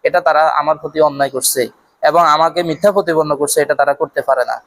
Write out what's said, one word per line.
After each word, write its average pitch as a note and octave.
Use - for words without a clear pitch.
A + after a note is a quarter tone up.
এটা -
তারা D#3
আমার D3+
প্রতি D3+
অন্যায় C#3
করছে C3
এবং D#3
আমাকে D#3
মিথ্যা E3
প্রতিপন্ন E3
করছে, C#3+
এটা C#3+
তারা C#3+
করতে C#3+
পারে C3
না। B2